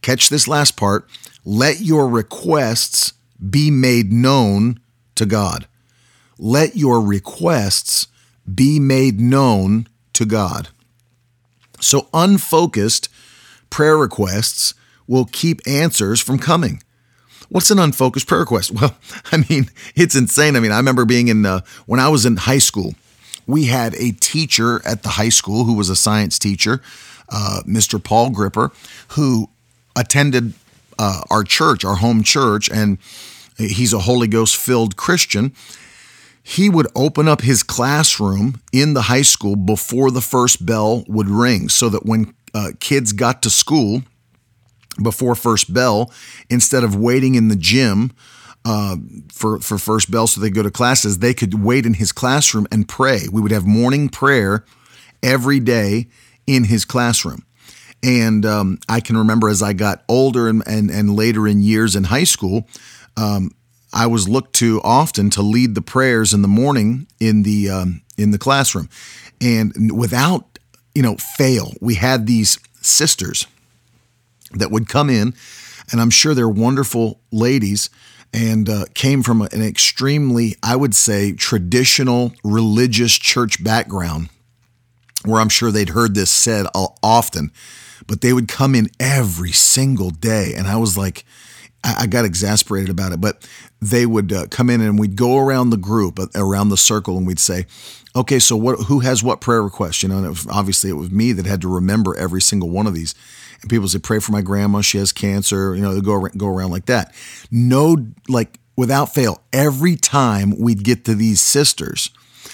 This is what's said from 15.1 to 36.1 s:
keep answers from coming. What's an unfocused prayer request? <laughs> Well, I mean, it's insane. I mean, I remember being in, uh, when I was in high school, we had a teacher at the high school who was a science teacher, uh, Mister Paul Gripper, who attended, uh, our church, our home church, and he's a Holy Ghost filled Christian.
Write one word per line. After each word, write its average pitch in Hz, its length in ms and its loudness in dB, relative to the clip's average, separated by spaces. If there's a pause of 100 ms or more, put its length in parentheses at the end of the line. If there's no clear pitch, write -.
keep - 420 -4
answers 131 540 0
from 131 180 -2
coming. 147 440 -2 (640)
What's - 220 0
an 208 80 4
unfocused 135 480 0
prayer 170 140 2
request? 120 320 -2
<laughs> 117 60 -6
Well, 131 160 2 (380)
I 165 60 2 (100)
mean, 139 220 0 (240)
it's 165 200 2
insane. 139 400 2
I 123 60 2
mean, 110 120 0
I 104 40 0
remember 127 300 2
being 120 220 4
in, 107 180 4
uh, 92 160 -2 (240)
when 113 120 0
I 131 100 2
was 135 180 2
in 117 100 2
high 127 220 0
school, 104 360 -2 (520)
we 143 200 0
had 120 280 -2
a 117 180 -2
teacher 120 720 -2
at 110 180 -4
the 113 80 -6
high 110 200 0
school 110 340 0
who 113 80 2
was 104 160 0
a 92 80 -2
science 107 420 0
teacher, 107 440 -2 (480)
uh, 101 340 -6
Mister 107 340 -2
Paul 113 320 2
Gripper, 107 400 -2 (380)
who 131 400 -2 (480)
attended, 127 560 2 (460)
uh, 101 320 -2
our 107 120 2
church, 127 420 0
our 95 120 0
home 113 260 2
church, 107 460 0
and 104 300 0 (580)
he's 107 380 -2
a 104 60 -2
Holy 117 260 2
Ghost 110 300 2
filled 113 400 0
Christian. 135 560 -2 (920)